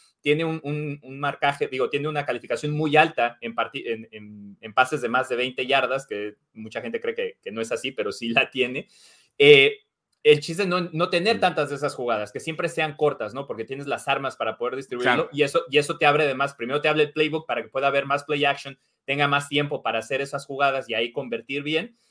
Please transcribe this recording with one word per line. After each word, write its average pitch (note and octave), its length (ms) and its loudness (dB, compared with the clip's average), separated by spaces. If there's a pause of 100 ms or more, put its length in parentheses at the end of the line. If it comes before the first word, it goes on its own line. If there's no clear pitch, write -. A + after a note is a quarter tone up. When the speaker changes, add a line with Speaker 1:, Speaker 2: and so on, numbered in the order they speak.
(200)
Speaker 1:
tiene D3+ 220 2
un, D#3+ 220 -2
un, D3 380 -6
un C3+ 180 -14
marcaje, C#3+ 480 0
digo, B2+ 220 0
tiene C#3+ 180 -2
una D3 160 -4
calificación B2 480 -4
muy D3+ 240 2
alta D3+ 460 4
en A#2 120 -8
parti-, A#2 320 -6
en, A2+ 240 -6
en, G#2 480 -18
en A2 140 -16
pases B2+ 300 2
de A#2 80 -4
más B2+ 180 0
de B2 80 -2
veinte B2+ 300 -4
yardas, C3+ 400 0
que G#2 320 -8 (160)
mucha A2 260 -10
gente A#2 180 -6
cree A#2 160 -4
que, F#2+ 280 -6
que G2+ 100 -12
no A2+ 80 -6
es A2+ 100 -4
así, B2 220 -6
pero G#2 180 -4
sí A2+ 200 -6
la B2+ 200 0
tiene. B2+ 380 -2 (480)
Eh, C#3+ 440 10 (420)
el D3 180 8
chiste E3 220 -6
es F#3+ 60 -2
no, F3+ 120 0
no F3 300 -2
tener F#3 260 2
Speaker 2:
Mm. F#3+ 40 -4
Speaker 1:
tantas D#3+ 280 0
de C#3+ 80 -6
esas C#3 180 -4
jugadas, A2+ 380 -4
que B2+ 80 -8
siempre D#3+ 300 -4
sean D#3 260 -4
cortas, A#2+ 380 0
¿no? C#3 120 -8
Porque A2+ 200 -8
tienes C3+ 200 -10
las - 220 -4
armas C3+ 280 -2
para A2 200 -4
poder B2 200 -4
distribuirlo B2+ 360 -2
Speaker 3:
Claro. D3 180 0
Speaker 1:
y C#3+ 120 0
eso, - 260 0
y C3+ 80 0
eso D3 220 0
te D#3 80 4
abre D3 200 4
de C3+ 80 0
más. C#3 200 -2
Primero B2+ 260 -4
te D3+ 80 0
abre D3+ 140 2
el D3 100 0
playbook D#3 340 -2
para A#2 160 -2
que A2 60 -12
pueda C3+ 200 0
haber C#3 180 0
más C#3 180 -2
play C#3+ 220 0
action, C#3 320 -4 (260)
tenga C#3 240 0
más C#3+ 220 0
tiempo C#3+ 320 -2
para A2+ 160 -2
hacer C#3 240 -4
esas C#3 240 -8
jugadas C3+ 420 0
y A2+ 60 -4
ahí A#2 180 -2
convertir A#2+ 500 -6
bien. D#3 360 -4 (120)